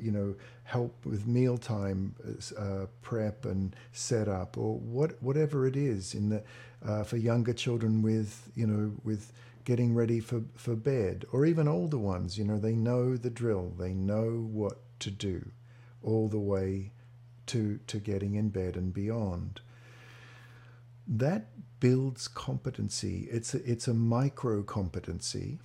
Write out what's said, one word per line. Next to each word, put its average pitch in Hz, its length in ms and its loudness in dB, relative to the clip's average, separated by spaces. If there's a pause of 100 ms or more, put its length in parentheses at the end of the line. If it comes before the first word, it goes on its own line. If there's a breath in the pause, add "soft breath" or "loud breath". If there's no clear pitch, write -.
you 113 100 -2
know, 101 240 0 (300 loud breath)
help 120 400 -2
with 110 220 -2
mealtime, 113 880 2 (420)
uh, 98 300 -4 (160)
prep 107 420 -2
and 95 300 -2 (180 loud breath)
setup, 104 640 0
or 110 220 -2
what, 123 440 -2
whatever 143 440 2
it 131 100 2
is 123 380 0
in 104 140 2
the, 107 140 0 (440 loud breath)
uh, 107 160 0
for 113 140 -4
younger 117 360 2
children 113 500 2
with, 110 520 0
you 117 120 0
know, 107 260 2 (120)
with 107 280 -4 (320 loud breath)
getting 120 300 4
ready 117 260 4
for, 113 220 -2 (120)
for 120 200 -4
bed, 110 580 0
or 135 120 4
even 160 240 4
older 160 300 0
ones, 92 400 0
you 107 60 0
know, 104 140 2
they 110 160 2
know 123 420 2
the 120 140 -2
drill, 107 480 0
they 92 140 -2
know 110 580 0
what 107 280 -2 (200)
to - 120 -6
do 98 400 -4 (520 loud breath)
all 110 260 2
the 107 100 0
way 98 540 0 (540 loud breath)
to, 107 400 0
to - 120 -6
getting 101 360 0
in 107 140 2
bed 92 280 -2
and 92 160 -2
beyond. 98 680 -2 (1500 loud breath)
That 147 420 0 (320)
builds 127 480 4
competency. 104 1040 -4
It's 117 240 -4
a, - 160 -2
it's 117 180 0
a 120 60 2
micro 117 680 2
competency 95 1040 -4